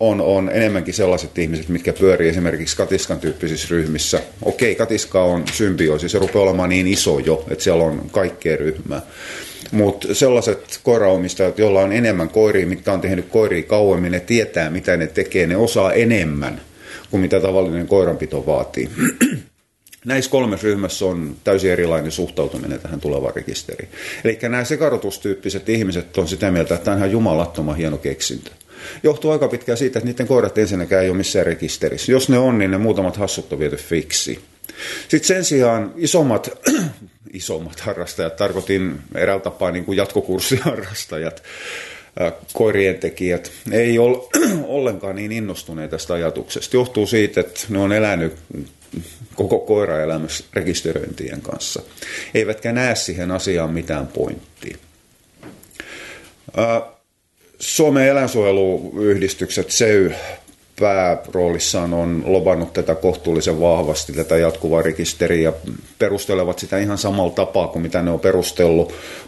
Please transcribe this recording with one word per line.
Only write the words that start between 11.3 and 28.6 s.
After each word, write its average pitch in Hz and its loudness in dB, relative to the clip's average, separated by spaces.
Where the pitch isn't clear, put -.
joilla 101 6
on 95 4
enemmän 101 2
koiria, 104 4
mitkä 90 -2
on 92 0
tehnyt 92 -2
koiria 98 2
kauemmin, 92 2
ne 90 0
tietää, 98 0
mitä 90 0
ne 82 0
tekee, 90 0
ne 87 0
osaa 107 2
enemmän 82 0
kuin 101 0
mitä 95 2
tavallinen 90 0
koiranpito 82 2
vaatii. 65 -2
<clears throat> - 0
Näissä 131 0
kolmessa 113 2
ryhmässä 101 0
on 85 -4
täysin 95 4
erilainen 82 0
suhtautuminen 73 -4
tähän 76 -8
tulevaan 71 -2
rekisteriin. - -10
Elikkä 113 0
nämä 120 -2
sekarotus-tyyppiset 104 -2
ihmiset 95 -2
on 85 2
sitä 98 0
mieltä, 85 2
että 90 -4
tämä 101 2
on 101 0
ihan 98 2
jumalattoman 87 0
hieno 78 -2
keksintö. - -6